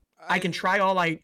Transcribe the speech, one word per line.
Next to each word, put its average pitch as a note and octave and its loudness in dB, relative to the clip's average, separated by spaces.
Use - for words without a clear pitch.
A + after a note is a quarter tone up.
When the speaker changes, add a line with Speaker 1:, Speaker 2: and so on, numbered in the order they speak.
Speaker 1:
I F#3 0
can F#3+ -2
Speaker 2:
I - -4
Speaker 1:
try G3 0
all F#3+ 2
I, E3 0